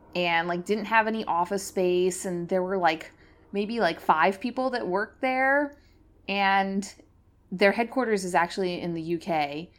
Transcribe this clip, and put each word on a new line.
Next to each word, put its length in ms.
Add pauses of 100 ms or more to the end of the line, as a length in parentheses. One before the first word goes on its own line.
(160)
and, 320
like, 160
didn't 220
have 200
any 200
office 380
space. 600
And 240
there 140
were, 140
like, 360 (400)
maybe, 260
like, 220
five 400
people 300
that 160
worked 340
there, 560 (520)
and 640 (600)
their 200
headquarters 520
is 100
actually 460
in 140
the 80
U 160
K. 600